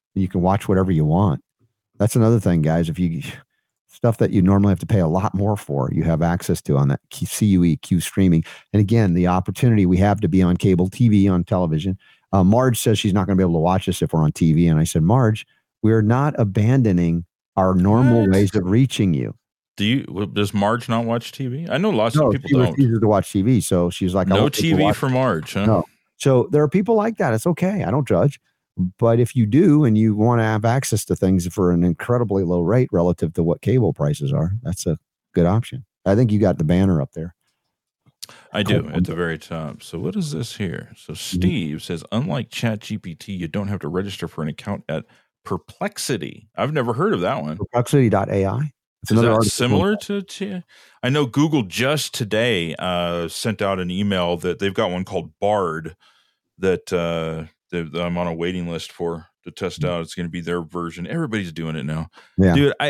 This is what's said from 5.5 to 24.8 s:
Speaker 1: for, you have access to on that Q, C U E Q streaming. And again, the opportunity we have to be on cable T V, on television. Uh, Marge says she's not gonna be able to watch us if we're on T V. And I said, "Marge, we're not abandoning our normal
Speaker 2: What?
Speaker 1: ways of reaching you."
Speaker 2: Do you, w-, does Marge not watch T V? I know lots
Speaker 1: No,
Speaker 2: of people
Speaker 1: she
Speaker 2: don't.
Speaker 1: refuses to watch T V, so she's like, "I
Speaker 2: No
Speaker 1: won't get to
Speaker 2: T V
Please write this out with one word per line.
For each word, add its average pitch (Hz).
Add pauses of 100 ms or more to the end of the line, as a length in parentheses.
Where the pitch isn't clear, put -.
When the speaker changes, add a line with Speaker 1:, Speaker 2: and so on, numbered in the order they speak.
Speaker 1:
for, 69
you 80
have 80
access 85
to 73
on 69
that 67 (100)
Q, -
C -
U 92
E 82
Q -
streaming. 85 (280)
And 107
again, 104
the 90
opportunity 95
we 90
have 101
to 101
be 95
on 90
cable 92
T 120
V, 101
on 90
television. 90 (320)
Uh, 95
Marge 120
says 110
she's 98
not 98
gonna 98
be 95
able 87
to 82
watch 90
us 90
if 78
we're 80
on 76
T 80
V. 85
And 78
I 78
said, 82
"Marge, 110 (360)
we're 110
not 127
abandoning 101 (320)
our 92
normal 117
Speaker 2:
What? 98
Speaker 1:
ways 98
of 95
reaching 104
you." 58 (440)
Speaker 2:
Do 101
you, 127
w-, 98
does 104
Marge 107
not 117
watch 117
T 135
V? 139
I 131
know 202
lots 117
Speaker 1:
No, 151
Speaker 2:
of 107
people 139
Speaker 1:
she 143
Speaker 2:
don't. 127
Speaker 1:
refuses 117
to 110
watch 98
T 101
V, 113
so 87
she's 87
like, 95
"I 95
Speaker 2:
No 101
Speaker 1:
won't 143
get -
to -
Speaker 2:
T 160
V -